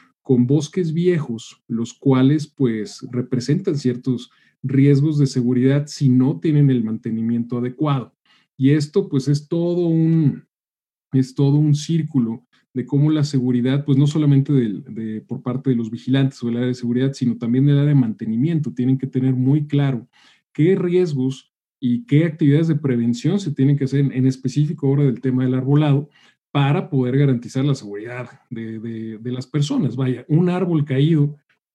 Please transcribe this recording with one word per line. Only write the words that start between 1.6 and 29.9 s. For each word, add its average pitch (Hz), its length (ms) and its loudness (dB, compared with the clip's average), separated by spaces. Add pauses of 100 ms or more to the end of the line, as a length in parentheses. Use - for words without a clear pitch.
los 117 260 -6
cuales, 139 520 2
pues, 110 640 -4
representan 143 680 -2
ciertos 123 540 -4 (320)
riesgos 143 540 4
de 143 100 4
seguridad 127 600 0
si 143 220 0
no 127 320 2
tienen 147 280 4
el 123 140 2
mantenimiento 113 760 -4
adecuado. 123 540 -4 (440)
Y 135 140 4
esto, 156 360 0
pues, 135 220 -2
es 147 180 0
todo 175 400 -2
un, 160 560 2 (760)
es 127 180 -2
todo 139 220 2
un 151 180 2
círculo 135 680 -2 (280)
de 123 120 -6
cómo 143 240 0
la 156 140 0
seguridad, 131 640 -2
pues, 139 120 2
no 147 80 6
solamente 143 460 2
del, 117 320 0
de, 110 380 -10
por - 200 -12
parte 127 280 -4
de 127 80 2
los 113 120 -4
vigilantes 135 540 -2
o 120 40 -2
del 120 100 -2
área 123 100 -2
de 123 60 -2
seguridad, 123 400 -2
sino 120 240 -2
también 123 280 0
del 143 120 4
área 147 160 2
de - 20 4
mantenimiento. 117 800 -2
Tienen 131 240 0
que 135 100 -6
tener 131 260 -2
muy 135 320 0
claro 139 420 -2 (440)
qué 175 240 2
riesgos 170 800 -2 (260)
y 120 260 -2
qué 151 200 4
actividades 160 420 2
de 160 80 2
prevención 131 640 0
se 185 120 -6
tienen 139 260 2
que 143 80 -2
hacer, 139 260 0
en 127 160 2
específico 139 600 -2
ahora 143 180 2
del 120 160 0
tema 127 220 -2
del 127 100 0
arbolado, 143 560 2 (420)
para 143 380 0
poder 127 280 0
garantizar 131 460 0
la 143 120 0
seguridad 110 540 -12 (200)
de, 113 300 -10
de, 113 400 -10
de 123 120 -8
las 127 160 -8
personas. 147 480 -2